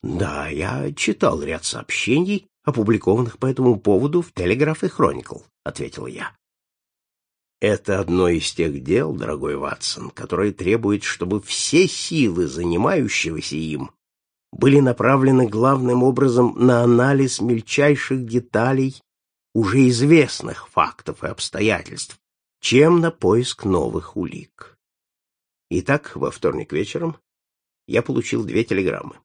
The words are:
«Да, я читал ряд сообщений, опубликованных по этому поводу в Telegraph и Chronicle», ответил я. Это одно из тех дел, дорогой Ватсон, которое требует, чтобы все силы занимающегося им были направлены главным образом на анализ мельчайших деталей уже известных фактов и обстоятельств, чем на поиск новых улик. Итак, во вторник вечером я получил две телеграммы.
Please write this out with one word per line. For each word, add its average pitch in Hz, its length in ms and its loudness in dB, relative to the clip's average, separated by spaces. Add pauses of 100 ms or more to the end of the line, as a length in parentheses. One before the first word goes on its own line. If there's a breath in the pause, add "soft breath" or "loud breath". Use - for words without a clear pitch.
«Да, 73 460 -6
я 104 440 -6
читал - 480 -2
ряд 78 220 -8
сообщений, 170 840 -2 (160)
опубликованных 113 720 0
по - 80 -4
этому 127 340 2
поводу 139 420 2
в 170 120 -12
Telegraph 135 520 -2
и 180 40 0
Chronicle», - 540 -4 (200)
ответил - 440 -10
я. - 280 -14 (1300)
Это 98 340 0
одно 87 300 2
из 80 240 -2
тех 73 300 -4
дел, 87 280 0
дорогой 71 440 -6
Ватсон, - 560 -8
которое 95 420 -4
требует, 101 500 0
чтобы 92 380 -4
все - 460 0
силы 98 580 0
занимающегося 85 1080 -2
им 76 340 -6 (600)
были 139 280 4
направлены 131 680 4
главным 123 560 2
образом 123 540 4
на 120 260 6
анализ 127 580 4
мельчайших 131 840 0
деталей 123 720 -2 (540)
уже 113 340 4
известных 135 800 2
фактов - 540 -4
и - 40 -6
обстоятельств, - 920 -4 (420)
чем 160 380 6
на 165 100 2
поиск 113 560 -2
новых 78 500 -2
улик. - 640 -12 (960)
Итак, 87 420 -2
во 67 160 -4
вторник - 420 -4
вечером 151 460 -6 (720)
я - 160 -2
получил 120 400 -4
две 110 200 -2
телеграммы. 95 600 -4